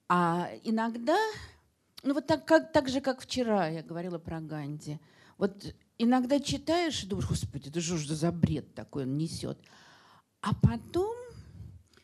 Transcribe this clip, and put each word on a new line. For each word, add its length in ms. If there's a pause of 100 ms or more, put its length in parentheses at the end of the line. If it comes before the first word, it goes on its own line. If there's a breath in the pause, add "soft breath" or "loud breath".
А 400 (140)
иногда, 560 (840 loud breath)
ну 100
вот 140
так, 180
как, 260
так 160
же, 120
как 200
вчера 480
я 140
говорила 360
про 220
Ганди, 600 (360 soft breath)
вот 380 (240)
иногда 400
читаешь 640
и 40
думаешь: 220
«Господи, 400
это 120
что 160
ж 100
за 240
бред 440
такой 280
он 160
несёт?» 400 (800 loud breath)
А 140
потом, 640 (880 loud breath)